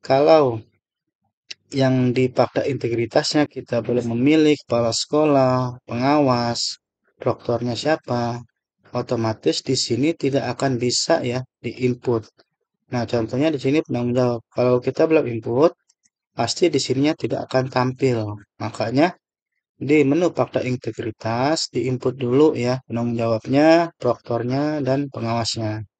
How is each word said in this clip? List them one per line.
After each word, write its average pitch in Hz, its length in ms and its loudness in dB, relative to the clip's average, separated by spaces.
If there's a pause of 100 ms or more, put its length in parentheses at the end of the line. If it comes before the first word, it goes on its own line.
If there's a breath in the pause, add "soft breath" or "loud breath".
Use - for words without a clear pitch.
Kalau 139 600 4 (1080)
yang 127 460 2
di 127 160 2
fakta - 340 0
integritasnya 127 800 0
kita 120 400 -6
belum 117 320 -2
memilih 151 380 4 (100)
kepala 117 280 0
sekolah, 131 920 0
pengawas, 123 960 0 (400)
dokternya 123 560 -4
siapa, 120 640 -4 (520)
otomatis 120 680 -2
di 135 160 -2
sini 135 400 0
tidak 127 400 -2
akan 131 240 -2
bisa 123 400 0
ya 127 240 -4 (160)
diinput. 120 640 -2 (680)
Nah, 120 100 -2
contohnya 123 480 -2
di 139 80 -4
sini 139 240 0
penanggung 120 320 -2
jawab. 123 320 0
Kalau 123 320 2
kita 135 300 0
belum 151 180 2
input, 120 480 0 (600)
pasti 156 340 0
di 143 80 0
sininya 139 380 0
tidak - 340 -6
akan 131 160 0
tampil. 127 680 -2 (240)
Makanya 143 560 0 (600)
di 147 300 2
menu 165 260 2
fakta - 300 -2
integritas 120 1080 -4
diinput 127 420 -2
dulu 135 400 2
ya 127 320 -2
penanggung 117 320 -4
jawabnya, 143 800 2
proktornya, 127 800 -2
dan 139 320 -2
pengawasnya. 113 720 -4 (160)